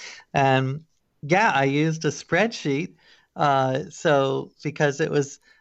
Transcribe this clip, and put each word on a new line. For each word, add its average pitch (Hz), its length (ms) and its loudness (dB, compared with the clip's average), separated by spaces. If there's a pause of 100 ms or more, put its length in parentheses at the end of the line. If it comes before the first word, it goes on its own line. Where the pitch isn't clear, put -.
(340)
And 135 500 2 (400)
yeah, 185 300 2
I 135 120 2
used 156 400 0
a 151 40 0
spreadsheet. 170 840 -2 (400)
Uh, 135 540 0
so 139 640 0 (120)
because 151 380 -2
it 156 100 -2
was, 143 280 -2 (220)